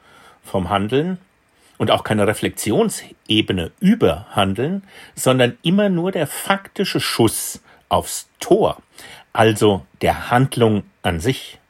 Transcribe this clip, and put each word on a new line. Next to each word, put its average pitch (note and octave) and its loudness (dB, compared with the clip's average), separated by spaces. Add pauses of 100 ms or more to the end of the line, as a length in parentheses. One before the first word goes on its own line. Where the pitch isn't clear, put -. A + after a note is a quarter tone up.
(420)
vom F#2 -4
Handeln C3 0 (580)
und G#2+ 0
auch A2 2
keine G#2+ 2
Reflexionsebene G#2+ -2
über C#3+ 2
Handeln, A2+ -2 (320)
sondern B2+ 0
immer G3+ 2
nur F3+ 0
der E3+ -2
faktische - -4
Schuss - -2 (260)
aufs - -4 (120)
Tor, - 2 (500)
also G#2+ 2 (140)
der E2 -2
Handlung A#2+ 2 (200)
an F2 -2
sich. - -6 (120)